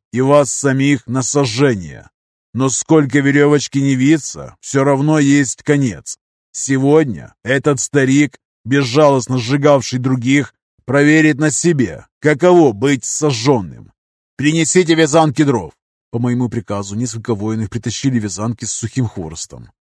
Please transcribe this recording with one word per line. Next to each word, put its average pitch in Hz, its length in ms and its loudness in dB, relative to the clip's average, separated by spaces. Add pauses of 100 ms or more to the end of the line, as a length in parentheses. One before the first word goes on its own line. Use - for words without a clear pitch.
(140)
и 120 80 -2
вас 139 320 4
самих 135 540 0
на 127 160 -4
сожжение. 117 880 -2 (420)
Но 131 160 -2
сколько 147 500 2
веревочки 143 600 2
не 139 160 0
виться, 131 640 -2
все 135 240 -2
равно 143 360 2
есть 143 440 0
конец. 139 540 -2 (340)
Сегодня 135 800 0 (100)
этот 135 360 0
старик, 139 580 0 (280)
безжалостно 131 720 2
сжигавший 135 640 0
других, 131 540 0 (320)
проверит 147 540 4
на 151 120 0
себе, 135 540 -2 (140)
каково 156 540 4
быть 131 320 -2
сожженным. 110 840 -2 (440)
Принесите 160 600 2
вязанки 156 480 2
дров». 113 300 0 (380)
По 113 80 -6
моему 120 300 -2
приказу 101 460 -8
несколько 117 400 -6
воинов 110 340 -4
притащили 123 500 -4
вязанки 107 460 -6
с - 80 -8
сухим 120 340 -4
хворостом, 78 720 -14